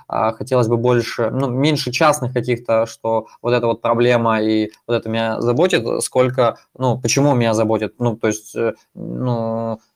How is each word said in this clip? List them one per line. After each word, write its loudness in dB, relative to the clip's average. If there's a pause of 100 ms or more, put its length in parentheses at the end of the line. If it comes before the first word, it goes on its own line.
А, -2
хотелось 0
бы 2
больше, 0
ну, -2
меньше 0
частных 0
каких-то, 0
что -4 (140)
вот 0
это 2
вот 0
проблема 2
и 2 (160)
вот -2
это -4
меня -2
заботит, 0
сколько, 0 (180)
ну, 0
почему 2
меня 2
заботит. 0
Ну, 0
то -2
есть, -6
э, -2 (200)
ну, -6 (160)